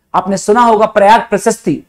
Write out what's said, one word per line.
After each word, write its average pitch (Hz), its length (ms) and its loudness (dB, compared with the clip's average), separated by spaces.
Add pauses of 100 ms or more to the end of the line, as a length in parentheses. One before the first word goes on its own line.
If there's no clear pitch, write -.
(160)
आपने 190 220 -4
सुना 214 240 0
होगा 220 240 2
प्रयाग 208 360 2
प्रशस्ति - 680 -4